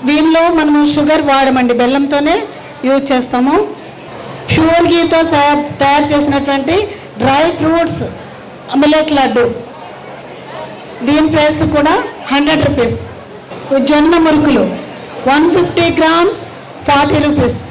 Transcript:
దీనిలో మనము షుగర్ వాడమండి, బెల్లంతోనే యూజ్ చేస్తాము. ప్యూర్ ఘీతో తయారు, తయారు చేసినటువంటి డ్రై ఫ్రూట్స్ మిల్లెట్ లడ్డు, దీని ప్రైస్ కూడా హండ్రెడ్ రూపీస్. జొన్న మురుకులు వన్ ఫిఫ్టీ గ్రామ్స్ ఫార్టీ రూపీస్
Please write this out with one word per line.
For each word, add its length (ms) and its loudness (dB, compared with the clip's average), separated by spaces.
దీనిలో 440 4
మనము 360 2
షుగర్ 360 2
వాడమండి, 520 2
బెల్లంతోనే 720 0
యూజ్ 260 2
చేస్తాము. 560 2
ప్యూర్ 320 4
ఘీతో 360 2
తయారు, 560 0
తయారు 240 4
చేసినటువంటి 840 0
డ్రై 340 2
ఫ్రూట్స్ 520 0
మిల్లెట్ 340 2
లడ్డు, 560 0
దీని 240 2
ప్రైస్ 360 2
కూడా 400 2
హండ్రెడ్ 340 2
రూపీస్. 340 0
జొన్న 300 4
మురుకులు 440 2
వన్ 240 4
ఫిఫ్టీ 500 0
గ్రామ్స్ 380 2
ఫార్టీ 260 2
రూపీస్ 400 0